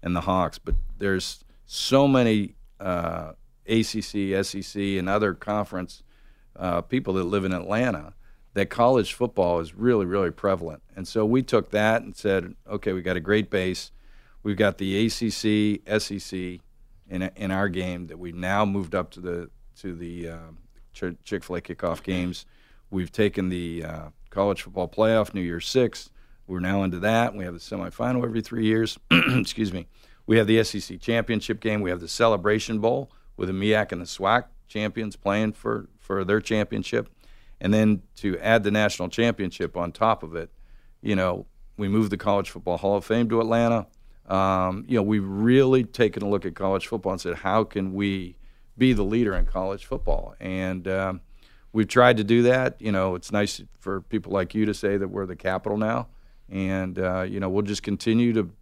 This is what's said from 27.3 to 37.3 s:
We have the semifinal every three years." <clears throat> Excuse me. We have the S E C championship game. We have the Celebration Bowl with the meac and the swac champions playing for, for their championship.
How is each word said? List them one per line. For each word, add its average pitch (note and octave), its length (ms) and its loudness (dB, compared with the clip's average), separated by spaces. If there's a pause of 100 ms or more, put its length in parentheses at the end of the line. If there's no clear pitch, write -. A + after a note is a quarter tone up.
We G2+ 100 -8
have F2+ 80 -10
the F2 60 -14
semifinal A#2 680 -4
every A2+ 160 -2
three A2+ 240 -2
years." A2 380 2
<clears throat> - 80 0
Excuse A#2 600 2
me. F2 140 -8 (400)
We A2 100 6
have A2 100 6
the A2+ 120 6
S - 160 0
E G2+ 40 -4
C F#2 180 -12
championship A2 640 -2
game. G#2+ 220 -2
We F#2 80 -2
have F2+ 120 -2
the E2 60 -12
Celebration G#2+ 720 2
Bowl B2+ 320 -2 (260)
with F#2 100 -4
the F#2+ 60 -2
meac G#2 380 2
and F2+ 100 -6
the E2+ 40 -10
swac G2+ 400 0 (220)
champions G#2+ 480 -6
playing G#2+ 380 0
for, A2+ 340 -6 (120)
for G2 240 -4
their G2+ 180 2
championship. A2 680 -2 (520)